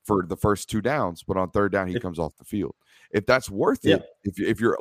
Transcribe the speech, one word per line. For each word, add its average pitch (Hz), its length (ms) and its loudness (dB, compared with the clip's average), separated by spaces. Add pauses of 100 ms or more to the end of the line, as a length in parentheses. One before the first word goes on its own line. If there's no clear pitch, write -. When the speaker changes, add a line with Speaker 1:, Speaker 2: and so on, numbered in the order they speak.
Speaker 1:
for 95 240 2
the 92 80 -4
first - 340 0
two 110 120 -2
downs, 110 420 -2
but 95 140 -2
on 92 140 0
third 101 200 2
down, 95 160 0
he 92 80 -4
Speaker 2:
If 87 60 -2
Speaker 1:
comes 85 180 -6
off 80 160 -4
the - 80 -20
field. 98 320 -4 (360)
If 101 140 2
that's 127 240 2
worth 101 340 0
Speaker 2:
Yeah. 160 120 6
Speaker 1:
it, - 100 -6 (200)
if 98 120 -4
you, 131 80 -2
if 110 140 0
you're, 113 220 2